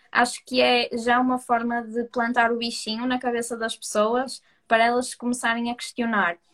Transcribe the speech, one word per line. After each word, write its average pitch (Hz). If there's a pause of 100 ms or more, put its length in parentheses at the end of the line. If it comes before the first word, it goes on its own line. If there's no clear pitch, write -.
(120)
acho -
que 254
é 247
já 240
uma 254
forma 233
de 226
plantar 233
o 240
bichinho 233
na 254
cabeça 240
das 226
pessoas 240 (260)
para 226
elas 247
começarem 233
a 247
questionar. 202 (160)